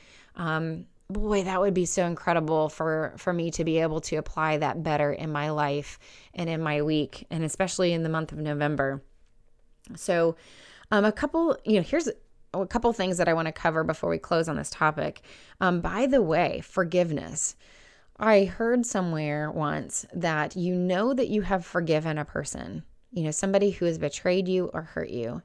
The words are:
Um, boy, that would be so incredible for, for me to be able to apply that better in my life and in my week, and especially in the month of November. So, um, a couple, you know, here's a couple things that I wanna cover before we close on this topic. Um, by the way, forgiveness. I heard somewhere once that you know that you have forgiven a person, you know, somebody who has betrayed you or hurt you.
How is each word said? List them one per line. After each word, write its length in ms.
Um, 480
boy, 340
that 160
would 140
be 120
so 200
incredible 640
for, 480
for 160
me 180
to 120
be 140
able 240
to 140
apply 420
that 260
better 280
in 200
my 200
life 480
and 160
in 140
my 180
week, 480
and 140
especially 500
in 100
the 60
month 220
of 80
November. 640
So, 420
um, 140
a 60
couple, 540
you 100
know, 60
here's 260
a 120
couple 280
things 240
that 100
I 60
wanna 180
cover 320
before 260
we 80
close 300
on 80
this 140
topic. 520
Um, 220
by 260
the 140
way, 420
forgiveness. 920
I 280
heard 400
somewhere 640
once 640
that 420
you 180
know 400
that 160
you 120
have 240
forgiven 520
a 80
person, 580
you 120
know, 80
somebody 400
who 140
has 120
betrayed 500
you 260
or 100
hurt 260
you. 360